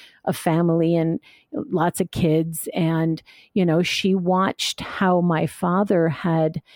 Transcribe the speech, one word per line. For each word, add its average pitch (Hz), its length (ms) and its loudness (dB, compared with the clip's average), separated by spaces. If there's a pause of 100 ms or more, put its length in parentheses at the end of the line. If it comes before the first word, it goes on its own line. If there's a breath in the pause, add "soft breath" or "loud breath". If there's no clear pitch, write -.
(260 loud breath)
a 180 80 -2
family 165 640 2
and 165 240 -2 (320 soft breath)
lots 175 480 -2
of 175 100 -6
kids. 160 600 0
And, 160 500 0 (300 loud breath)
you 185 120 2
know, 165 180 2
she 190 320 0
watched 185 680 -2
how 180 400 0
my 165 260 2
father 175 600 0
had 160 520 -2 (140 loud breath)